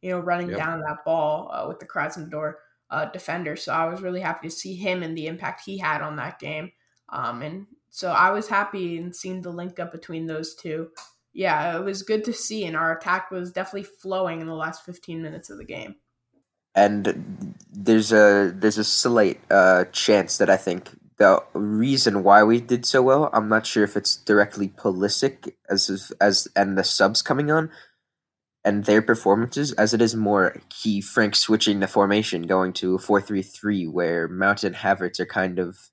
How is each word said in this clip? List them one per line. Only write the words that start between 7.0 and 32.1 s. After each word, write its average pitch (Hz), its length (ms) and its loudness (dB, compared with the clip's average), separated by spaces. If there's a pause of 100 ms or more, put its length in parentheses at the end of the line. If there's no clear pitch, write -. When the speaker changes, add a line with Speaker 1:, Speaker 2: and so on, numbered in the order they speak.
Speaker 1:
Um, 120 320 -8
and 175 240 -12 (220)
so - 220 -8
I 190 220 4
was 214 160 -4
happy 196 500 -4
in 175 140 -10
seeing 185 280 -12
the 175 100 -12
link 175 280 -12
up 175 140 -10
between 165 340 -10
those 160 300 -10
two. 165 320 -8 (440)
Yeah, 165 460 -2
it 185 60 -6
was 196 180 -8
good 214 220 -4
to 233 80 -4
see, 214 320 -8
and 160 120 -6
our 165 220 -2
attack 180 320 -4
was 180 220 -10
definitely 190 320 -8
flowing 185 560 -6
in 165 80 -10
the 165 80 -10
last 160 280 -8
fifteen 170 380 -12
minutes 160 280 -14
of - 80 -20
the - 60 -18
game. - 300 -14 (800)
Speaker 3:
And 101 800 0 (180)
there's 110 380 2
a, 101 420 8
there's 101 260 0
a 107 40 -2
slight, 110 580 2 (120)
uh, 92 400 8
chance 98 460 2
that 95 120 2
I 95 60 6
think 90 340 -4 (260)
the 95 260 6 (100)
reason 107 680 0
why 101 220 8
we 117 160 4
did 123 260 -2
so 131 160 4
well, 135 300 4
I'm 107 160 0
not 110 180 2
sure - 160 2
if 101 140 0
it's - 220 -2
directly 104 500 2
Pulisic 101 840 -2 (160)
as, - 520 -2
as, 98 340 2
and 98 240 0
the 92 60 2
subs 104 380 2
coming 147 280 0
on 160 220 0 (920)
and 101 200 0
their 107 180 4
performances, 117 680 0
as 107 200 2
it 113 80 2
is 113 140 4
more 101 540 2
key 101 320 -4
Frank 104 340 0
switching 107 460 2
the 98 80 0
formation, 101 540 2